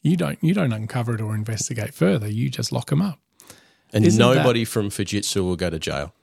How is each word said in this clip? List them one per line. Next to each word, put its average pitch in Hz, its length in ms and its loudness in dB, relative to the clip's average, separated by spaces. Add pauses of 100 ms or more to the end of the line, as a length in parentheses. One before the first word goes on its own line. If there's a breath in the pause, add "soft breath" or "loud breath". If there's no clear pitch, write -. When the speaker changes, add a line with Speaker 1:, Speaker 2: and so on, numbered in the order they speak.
Speaker 1:
You 170 140 4
don't, 160 260 -2
you 165 100 4
don't 160 200 0
uncover 113 420 -4
it 107 60 -6
or 107 120 -4
investigate 107 600 -6
further. 160 340 0
You 113 220 -2
just 120 240 -6
lock 120 180 -4
'em 147 100 2
up. 196 180 -4 (760 loud breath)
Speaker 2:
And 107 120 4
Speaker 1:
Isn't 107 140 6
that 123 160 6
Speaker 2:
nobody 117 300 2
from 101 240 -2
Fujitsu 101 560 -2
will 90 100 0
go 87 140 -2
to 80 100 -4
jail. 71 420 -6